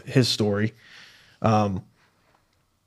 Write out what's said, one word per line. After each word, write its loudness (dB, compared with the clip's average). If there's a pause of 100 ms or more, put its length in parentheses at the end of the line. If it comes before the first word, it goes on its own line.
his 2
story. -2 (680)
Um, 0 (1040)